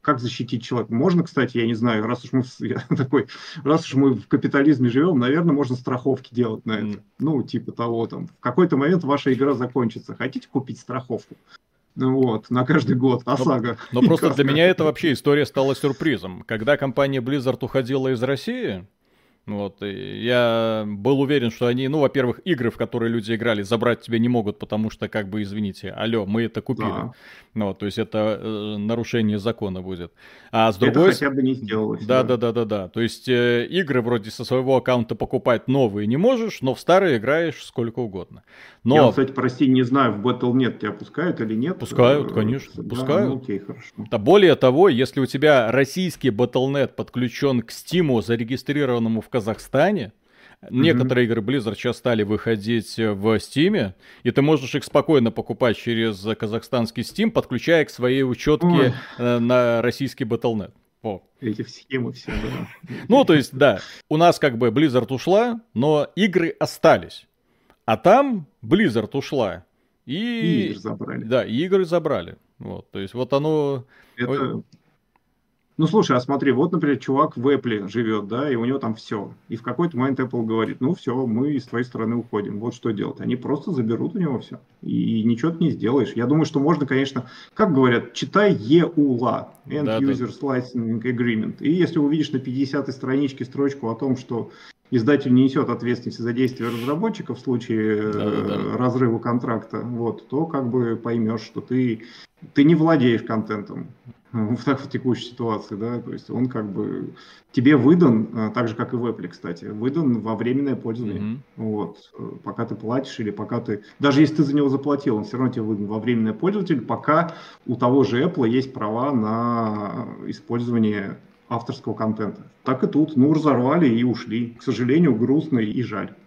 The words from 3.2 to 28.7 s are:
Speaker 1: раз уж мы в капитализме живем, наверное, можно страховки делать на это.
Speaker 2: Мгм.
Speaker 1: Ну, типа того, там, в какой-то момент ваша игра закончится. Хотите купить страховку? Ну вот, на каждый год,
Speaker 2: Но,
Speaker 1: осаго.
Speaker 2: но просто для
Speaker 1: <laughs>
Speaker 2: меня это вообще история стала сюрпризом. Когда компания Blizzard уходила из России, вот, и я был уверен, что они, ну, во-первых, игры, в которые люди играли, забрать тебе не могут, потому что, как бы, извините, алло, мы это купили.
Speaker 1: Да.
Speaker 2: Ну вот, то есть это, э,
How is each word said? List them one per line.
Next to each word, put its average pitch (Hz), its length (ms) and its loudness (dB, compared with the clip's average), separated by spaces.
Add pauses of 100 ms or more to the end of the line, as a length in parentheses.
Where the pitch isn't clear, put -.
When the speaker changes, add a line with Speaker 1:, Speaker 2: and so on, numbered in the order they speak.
Speaker 1:
раз 160 220 2
уж - 80 -10
мы 135 220 4
в - 120 -12
капитализме 139 640 2
живем, 143 300 2
наверное, 147 340 2
можно 131 220 0
страховки 127 580 -4
делать 113 320 -2
на 110 80 -2
это. 107 120 -4
Speaker 2:
Мгм. 104 160 -8 (180)
Speaker 1:
Ну, 139 240 0
типа - 300 -8
того, 117 340 -4
там, - 180 -10
в - 140 -20
какой-то 165 360 2
момент 165 280 2
ваша 139 280 0
игра 135 220 2
закончится. 123 600 -2
Хотите 123 360 -8
купить 123 280 -6
страховку? 127 560 -10 (600)
Ну 131 200 0
вот, 123 340 0
на 123 160 2
каждый - 300 2
год, 123 320 2
Speaker 2:
Но, 127 60 0
Speaker 1:
осаго. 123 440 0 (140)
Speaker 2:
но 123 100 2
просто 156 320 4
для 135 100 2
Speaker 1:
<laughs> 139 80 2
Speaker 2:
меня 160 140 4
это 180 180 4
вообще 151 300 0
история 143 320 2
стала 135 300 0
сюрпризом. 110 720 -4
Когда 117 280 0
компания 139 460 0
Blizzard 127 400 -2
уходила 131 500 -2
из 120 120 -2
России, 139 640 -4 (580)
вот, 101 380 -6
и 101 400 -8
я 113 640 2
был 104 320 0
уверен, 131 320 0
что 123 160 -2
они, 127 220 0
ну, 156 100 0
во-первых, 127 460 0
игры, 127 260 0
в - 60 -16
которые 117 320 -2
люди 117 260 -2
играли, 110 260 0
забрать 113 380 0
тебе 113 180 -4
не 117 120 2
могут, 107 280 0
потому 110 320 -4
что, 107 200 -8
как 107 200 -4
бы, 107 120 -4
извините, 101 500 -6
алло, 110 340 -2
мы 110 180 0
это 110 180 -4
купили. 110 260 -4
Speaker 1:
Да. 113 260 -6 (400)
Speaker 2:
Ну 107 140 -2
вот, 95 120 -6
то 104 60 -6
есть 98 120 -4
это, 110 440 -2
э, 107 360 -6